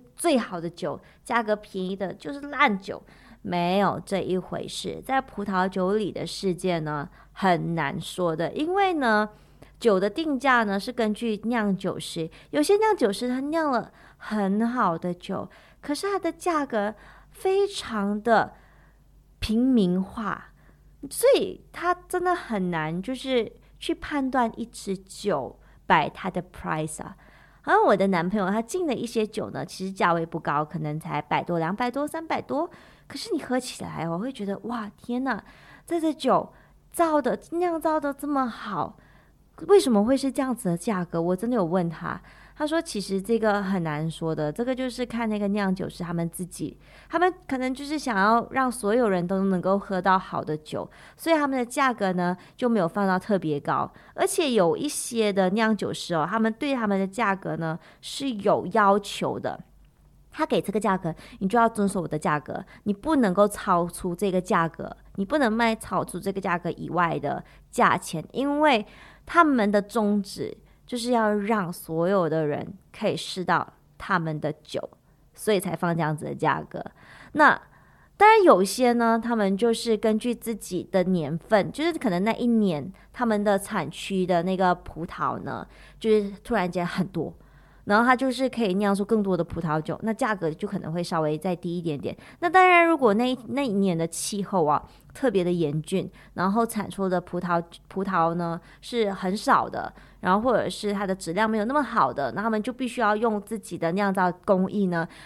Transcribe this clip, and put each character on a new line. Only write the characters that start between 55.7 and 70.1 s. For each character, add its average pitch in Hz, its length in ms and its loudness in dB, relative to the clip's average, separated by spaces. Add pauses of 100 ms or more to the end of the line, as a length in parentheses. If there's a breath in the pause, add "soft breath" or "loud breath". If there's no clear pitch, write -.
酒 - 180 -4
师 - 220 -4
哦， 151 120 2
他 220 120 -2
们 226 120 2
对 277 220 -4
他 233 140 -2
们 196 120 2
的 196 60 0
价 196 300 -2
格 160 220 -6
呢， 160 200 -4 (240 loud breath)
是 - 300 -6
有 196 420 2
要 208 240 6
求 147 420 -4
的。 101 200 -6 (720)
他 302 120 -4
给 233 160 2
这 196 120 -2
个 214 80 -2
价 202 180 2
格， 160 160 -4 (260 loud breath)
你 190 80 0
就 233 100 0
要 233 120 6
遵 214 180 0
守 190 140 -2
我 156 60 -4
的 156 100 -4
价 151 220 0
格， - 240 -8 (200 loud breath)
你 202 100 -2
不 294 240 0
能 208 160 4
够 202 140 6
超 180 400 0
出 175 280 -6
这 196 160 -2
个 185 100 2
价 180 260 2
格， - 300 -10 (180)
你 196 100 -4
不 285 120 0
能 233 160 2
卖 233 220 2
超 185 280 -4
出 - 160 -8
这 196 120 -4
个 190 100 -6
价 180 160 0
格 170 140 -4
以 - 180 -8
外 160 300 0
的 143 240 -4 (260 soft breath)
价 180 260 4
钱， 160 360 -6
因 285 300 -2
为 262 220 4 (440 loud breath)
他 339 160 6
们 240 280 4
的 202 100 4
宗 208 400 0